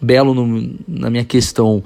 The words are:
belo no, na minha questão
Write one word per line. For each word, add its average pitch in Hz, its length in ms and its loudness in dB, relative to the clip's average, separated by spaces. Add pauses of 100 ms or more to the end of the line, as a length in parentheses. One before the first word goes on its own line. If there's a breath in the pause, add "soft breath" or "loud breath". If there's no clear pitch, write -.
belo 131 320 4
no, 120 540 -2
na 120 240 -6
minha 117 140 -2
questão 110 600 0